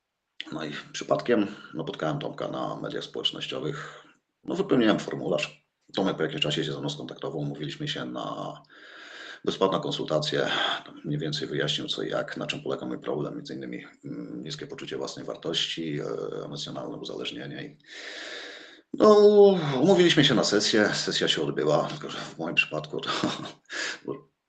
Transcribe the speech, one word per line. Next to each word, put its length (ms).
No 120
i 80
przypadkiem 540
napotkałem 440
Tomka 300
na 280
mediach 280
społecznościowych. 1000
No, 100
wypełniłem 440
formularz. 680
Tomek 220
po 60
jakimś 200
czasie 220
się 80
ze 80
mną 100
skontaktował. 480
Umówiliśmy 500
się 160
na 500
bezpłatną 360
konsultację. 640
Mniej 140
więcej 300
wyjaśnił, 400
co 140
i 80
jak, 260
na 100
czym 160
polega 240
mój 120
problem. 380
Między 180
innymi, 300
mm, 400
niskie 220
poczucie 300
własnej 280
wartości, 760
e, 440
emocjonalne 520
uzależnienie. 680
I, 140
no, 220
umówiliśmy 440
się 100
na 100
sesję. 500
Sesja 340
się 140
odbyła, 460
tylko 220
że 80
w 200
moim 160
przypadku 460
to, 100
<laughs> 1200